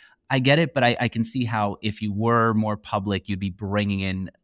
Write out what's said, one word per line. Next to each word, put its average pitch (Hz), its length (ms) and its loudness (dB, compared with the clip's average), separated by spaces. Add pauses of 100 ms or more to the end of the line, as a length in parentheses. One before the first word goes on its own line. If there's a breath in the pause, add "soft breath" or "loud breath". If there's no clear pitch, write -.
(280 soft breath)
I 135 120 0
get 139 180 4
it, 165 160 0
but 131 100 0
I, 156 160 4
I 120 80 0
can 113 160 -2
see 123 200 -4
how 107 380 -2
if 107 200 -6
you 107 100 -4
were 113 420 4
more 107 220 0
public, 98 520 -4
you'd 98 100 -4
be 98 120 -2
bringing 101 500 -2
in, 95 300 -4 (140)